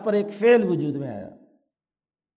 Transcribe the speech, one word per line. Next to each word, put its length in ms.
پر 100
ایک 200
فعل 300
وجود 320
میں 140
آیا، 200